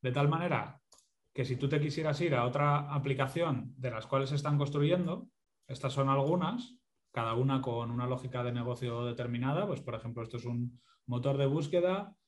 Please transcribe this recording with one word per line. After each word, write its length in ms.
De 120
tal 160
manera 520
que 100
si 120
tú 120
te 120
quisieras 400
ir 140
a 100
otra 500
aplicación 800
de 140
las 160
cuales 240
se 60
están 200
construyendo, 720
estas 240
son 160
algunas, 680
cada 220
una 260
con 300
una 160
lógica 360
de 100
negocio 520
determinada, 600
pues 140
por 140
ejemplo 280
esto 160
es 60
un 360
motor 320
de 80
búsqueda 680